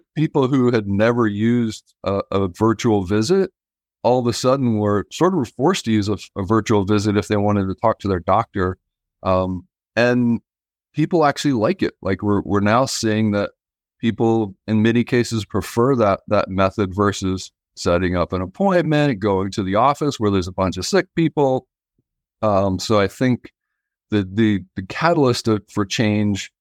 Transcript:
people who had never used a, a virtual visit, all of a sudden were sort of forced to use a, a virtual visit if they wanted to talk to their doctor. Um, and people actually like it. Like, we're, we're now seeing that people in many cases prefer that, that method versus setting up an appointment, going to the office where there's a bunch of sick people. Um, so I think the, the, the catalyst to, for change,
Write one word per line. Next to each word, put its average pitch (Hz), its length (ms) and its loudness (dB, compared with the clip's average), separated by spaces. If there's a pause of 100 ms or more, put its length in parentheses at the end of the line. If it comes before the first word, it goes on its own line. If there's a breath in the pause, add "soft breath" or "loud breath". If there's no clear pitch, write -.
(160)
people 151 320 0
who 127 240 2
had 110 140 0
never 113 400 0
used 110 680 -2 (100)
a, 98 260 -2
a 98 180 0
virtual 107 560 0
visit, 113 460 0 (520)
all 123 180 2
of 117 60 -2
a 117 60 0
sudden 127 460 0
were 104 320 0
sort 185 260 0
of 131 200 -2
forced 175 280 -2
to 117 80 0
use 104 160 2
a, 104 80 -2 (200)
a 101 60 -6
virtual 104 420 2
visit 104 320 0
if 101 120 -2
they 107 80 0
wanted 101 300 0
to 95 80 -6
talk - 240 -2
to - 100 -6
their 92 120 0
doctor. 92 580 -2 (440)
Um, 92 440 -2 (300)
and 120 440 2 (520)
people 156 320 0
actually 143 300 0
like 113 280 0
it. - 180 -2
Like, 95 220 -4
we're, 104 200 2
we're 101 180 -2
now 110 260 2
seeing 110 460 0
that 101 180 -2 (480)
people 113 560 0 (120)
in 107 160 2
many 117 220 2
cases 117 400 -2
prefer 120 520 0
that, 104 320 2
that 101 200 0
method 95 460 0
versus 95 560 -2 (240)
setting 90 420 0
up 85 160 -2
an 92 100 -4
appointment, 147 800 0
going 98 300 0
to 104 120 -4
the 95 120 -2
office 139 440 0
where 104 120 0
there's 95 180 0
a 90 40 -10
bunch 90 260 -2
of 92 80 -6
sick 185 280 0
people. 143 520 0 (760)
Um, 98 360 0
so 107 220 0
I 98 80 2
think - 440 -2 (580)
the, 104 220 0
the, 104 320 2 (120)
the 101 60 -8
catalyst 147 640 0
to, 107 220 0
for 104 160 -4
change, 104 760 -2